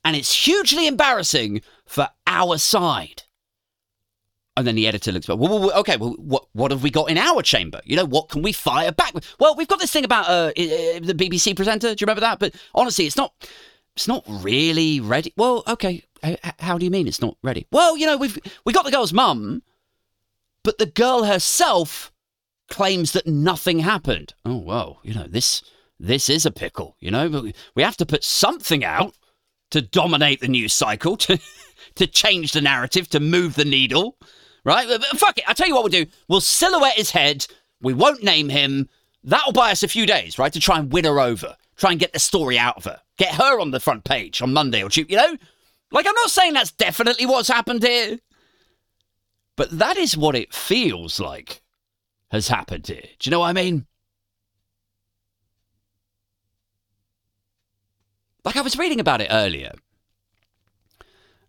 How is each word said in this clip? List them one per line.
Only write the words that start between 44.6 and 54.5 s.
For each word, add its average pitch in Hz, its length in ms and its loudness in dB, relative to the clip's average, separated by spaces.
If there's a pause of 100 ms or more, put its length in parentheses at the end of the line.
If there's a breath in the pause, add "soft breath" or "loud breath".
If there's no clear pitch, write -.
or 98 80 -6
Tuesday, 160 220 -2
you 196 60 2
know?" 311 180 4 (560 soft breath)
Like, 302 160 2
I'm 415 80 2
not 466 140 2
saying 359 240 4
that's 240 180 -2
definitely 233 520 0
what's 247 240 2
happened 240 360 0
here, 240 340 0 (1400)
but 147 220 -2
that 254 180 2
is 311 200 0
what 151 180 2
it 117 180 -6
feels 107 680 -2
like 69 420 -12 (720)
has 107 160 -2
happened 90 400 -6
here. - 180 -14 (140)
Do - 80 -4
you - 20 -4
know 175 100 2
what 170 100 0
I - 20 -2
mean? 180 340 -2 (4000)